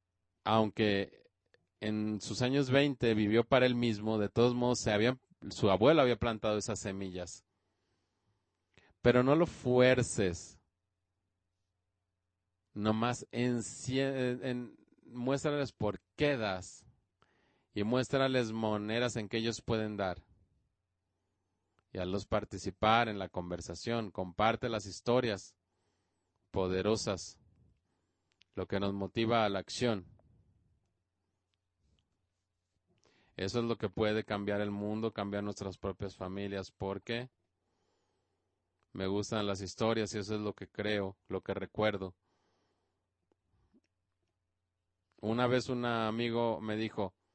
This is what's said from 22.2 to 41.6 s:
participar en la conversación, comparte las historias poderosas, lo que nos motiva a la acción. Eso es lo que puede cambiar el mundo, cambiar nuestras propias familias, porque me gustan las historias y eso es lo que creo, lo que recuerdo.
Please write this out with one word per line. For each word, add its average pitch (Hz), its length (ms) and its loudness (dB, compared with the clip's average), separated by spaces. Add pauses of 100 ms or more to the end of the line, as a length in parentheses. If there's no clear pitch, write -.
participar 107 840 2
en 101 100 -6
la 92 100 -6
conversación, 90 800 -6
comparte 107 600 0
las 107 160 -4
historias 117 680 -2 (960)
poderosas, 95 880 0 (1160)
lo 92 120 -6
que 98 120 -2
nos 98 140 -2
motiva 110 520 0
a 104 40 2
la 98 100 -2
acción. 107 460 -4 (3250)
Eso 98 240 -4
es 117 60 0
lo 117 120 -2
que 104 120 -4
puede 107 340 0
cambiar 101 380 -2
el 104 80 -2
mundo, 104 420 -4
cambiar 101 320 -4
nuestras 101 340 -8
propias 98 380 -8
familias, 98 560 -8
porque 117 580 -6 (1600)
me 95 160 -4
gustan 104 400 -2
las 98 140 -2
historias 110 520 -2
y 110 60 -4
eso 104 160 -6
es 107 60 -4
lo 104 120 -4
que - 140 -16
creo, 101 500 -4 (100)
lo 92 140 -4
que 98 140 -6
recuerdo. 95 580 -2 (3000)